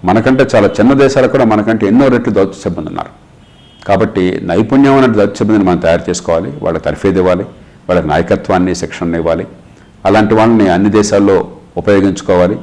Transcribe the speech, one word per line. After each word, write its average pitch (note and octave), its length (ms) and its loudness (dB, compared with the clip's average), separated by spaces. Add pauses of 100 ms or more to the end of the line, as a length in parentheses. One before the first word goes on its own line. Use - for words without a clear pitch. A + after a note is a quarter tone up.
మనకంటే B2 500 0
చాలా G2+ 120 4
చిన్న A2 260 2
దేశాలు C3+ 360 2
కూడా C3+ 160 2
మనకంటే G#2+ 420 0
ఎన్నో B2+ 220 4
రెట్లు A#2+ 240 0
దౌత్య G2 300 -2
సిబ్బంది E2 260 -6
ఉన్నారు. - 200 -10 (800)
కాబట్టి G2 560 -2
నైపుణ్యం C3+ 540 2
ఉన్న C3 100 4
దౌత్య G#2 280 0
సిబ్బందిని G#2+ 300 0
మనం F2 140 0
తయారు E2+ 320 -2
చేసుకోవాలి, E2+ 420 -4 (100)
వాళ్ళకి D#2+ 220 -4
తర్ఫీదు E2+ 340 -2
ఇవ్వాలి, F2+ 240 0 (460)
వాళ్ళకి F2 200 0
నాయకత్వాన్ని, F2+ 640 -2
శిక్షణను E2+ 420 -6
ఇవ్వాలి. E2 300 -2 (600)
అలాంటి G#2+ 280 2
వాళ్ళని A2 340 4
అన్ని F#2+ 220 2
దేశాల్లో G2+ 600 2 (260)
ఉపయోగించుకోవాలి. F#2+ 880 0